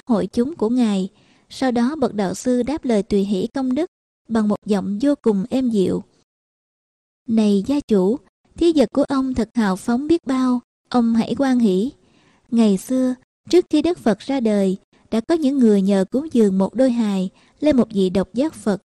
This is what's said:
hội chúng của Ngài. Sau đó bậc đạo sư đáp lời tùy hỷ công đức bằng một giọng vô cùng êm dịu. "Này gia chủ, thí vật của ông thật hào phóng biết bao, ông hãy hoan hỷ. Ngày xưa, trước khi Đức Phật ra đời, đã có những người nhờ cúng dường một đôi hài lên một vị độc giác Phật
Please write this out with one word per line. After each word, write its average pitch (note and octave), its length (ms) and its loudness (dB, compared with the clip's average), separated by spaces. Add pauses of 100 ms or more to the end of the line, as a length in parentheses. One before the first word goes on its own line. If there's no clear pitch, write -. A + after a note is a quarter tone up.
hội F#3+ 220 0
chúng B3+ 280 -4
của G#3+ 140 -2
Ngài. G#3 400 0 (400)
Sau C4 220 -2
đó A#3+ 240 0
bậc A#3+ 180 -2
đạo G3+ 200 -4
sư B3 300 -2
đáp C#4 220 -6
lời A3 180 0
tùy G3+ 200 0
hỷ G3+ 300 -4
công C4 220 -4
đức D#4+ 140 -4 (400)
bằng A3 180 0
một - 180 -2
giọng G3+ 360 -2
vô C#4+ 200 2
cùng G3+ 280 0
êm C4 200 -2
dịu. F#3 340 0 (1200)
"Này G#3 400 2
gia C#4+ 120 0
chủ, G#3 380 0 (380)
thí E4 200 2
vật B3+ 180 2
của C#4 100 2
ông C4 300 -2
thật A#3 200 -2
hào G3+ 220 0
phóng A#3+ 320 -4
biết E4 180 0
bao, B3+ 360 0 (280)
ông A#3 260 0
hãy - 220 -2
hoan C4 220 0
hỷ. G#3+ 320 2 (600)
Ngày A3 260 4
xưa, B3+ 380 -2 (340)
trước F4 200 4
khi D4+ 120 2
Đức E4+ 160 0
Phật G3+ 220 0
ra C4+ 200 -4
đời, G3+ 380 0 (340)
đã A3 100 -2
có E4 140 -2
những C#4+ 220 0
người G#3 240 4
nhờ G3 300 2
cúng D4 200 -2
dường G3+ 260 2
một F#3+ 180 -2
đôi C4 160 2
hài G3+ 380 -2 (300)
lên D4 180 2
một A3+ 140 2
vị F#3+ 180 0
độc F3+ 240 -2
giác C#4+ 200 -2
Phật - 280 -4 (120)